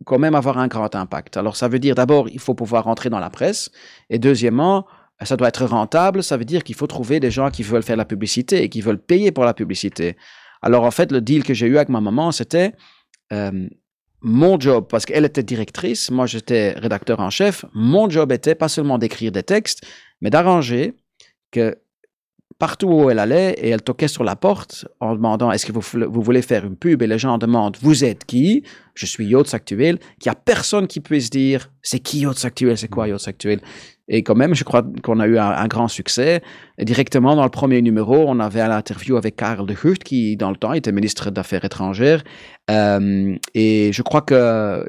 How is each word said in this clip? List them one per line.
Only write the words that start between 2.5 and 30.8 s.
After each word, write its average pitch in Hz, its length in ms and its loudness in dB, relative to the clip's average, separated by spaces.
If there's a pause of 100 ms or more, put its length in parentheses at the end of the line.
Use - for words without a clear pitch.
pouvoir 110 300 -2
rentrer 113 260 -2
dans 107 100 -2
la 85 100 -8
presse. - 420 -4 (380)
Et 113 100 -2
deuxièmement, 135 680 2 (380)
ça 131 140 -2
doit 123 100 4
être 127 180 0
rentable. 160 560 2
Ça 147 160 -2
veut 117 80 -6
dire 160 180 -2
qu'il - 120 -12
faut 143 120 -4
trouver 135 320 -2
des 127 120 2
gens 135 180 -2
qui 123 140 -6
veulent 113 200 0
faire 113 140 -2
la 110 80 -2
publicité 113 580 -2
et - 60 -4
qui 113 120 -8
veulent 107 200 -2
payer 190 300 2
pour 131 140 0
la 117 80 2
publicité. 92 640 -6 (440)
Alors, 120 220 4
en 120 80 2
fait, 170 200 0
le 131 100 0
deal 135 220 0
que 135 100 -2
j'ai 117 140 0
eu 135 100 4
avec 143 120 2
ma 113 120 0
maman, 127 300 0
c'était, 170 420 -2 (600)
euh, 98 340 -4 (540)
mon 147 380 4
job, 127 300 2
parce 110 160 -2
qu'elle 151 200 2
était 139 180 -2
directrice, 123 680 -6
moi 127 160 0
j'étais 110 460 0
rédacteur 107 480 -4
en 95 100 -2
chef, - 340 -2 (120)
mon 151 340 2
job 151 220 2
était 151 240 0
pas 160 140 0
seulement 143 280 0
d'écrire 110 340 -2
des 95 120 -4
textes, - 420 -2 (340)
mais 143 120 -2
d'arranger 160 640 2 (560)
que 113 260 0 (800)
partout 170 300 -2
où 156 240 6
elle 113 80 2
allait, 156 340 2
et - 160 -4
elle 113 140 0
toquait 147 240 -2
sur 139 160 -4
la 98 120 -2
porte - 520 -2 (120)
en 113 140 -4
demandant, « 110 400 0
Est-ce 107 140 -4
que 110 60 -10
vous, 107 100 -4 (260)
vous 117 140 -2
voulez 123 180 4
faire 107 240 -2
une 95 100 -8
pub ? » 160 280 0
Et 113 40 0
les 110 120 0
gens 123 180 0
demandent, « 113 440 0
Vous 139 220 4
êtes 110 220 -2
qui ? » 185 380 2 (320)
Je - 100 -10
suis 107 220 -6
Yachts 131 260 4
Actuel. 131 460 0 (220)
Qu'il - 60 -6
y - 20 2
a 107 60 -4
personne 202 520 0